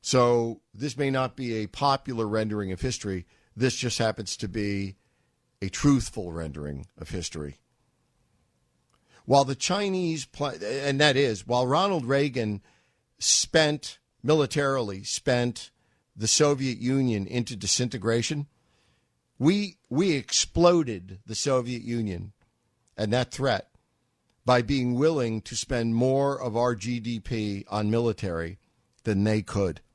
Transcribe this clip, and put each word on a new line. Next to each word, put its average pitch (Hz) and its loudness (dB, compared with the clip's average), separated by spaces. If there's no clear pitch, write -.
So 120 2
this 120 -8
may 143 -2
not 131 -2
be 120 -6
a 107 -4
popular 135 -2
rendering 104 -2
of 90 -6
history. 98 -4
This 123 0
just 120 -4
happens 110 -2
to 110 -8
be 98 -4
a 98 -4
truthful 113 0
rendering 73 -8
of - -14
history. 78 -8
While 139 6
the 131 -4
Chinese, 185 -2
pla-, 139 -6
and 139 0
that 147 6
is, 123 2
while 123 2
Ronald 165 2
Reagan 123 0
spent, - 2
militarily 135 0
spent - -2
the 110 -2
Soviet 135 2
Union 123 0
into 120 -4
disintegration, 117 -2
we, 190 2
we 170 2
exploded 131 2
the 110 -10
Soviet 123 0
Union 104 -4
and 104 -2
that 123 0
threat 127 -2
by 123 6
being 123 0
willing 127 2
to - -12
spend 117 -2
more 135 2
of 113 -4
our 123 2
G 120 -6
D 117 -6
P 104 -4
on 104 0
military 101 -2
than 101 2
they 107 2
could. 95 -2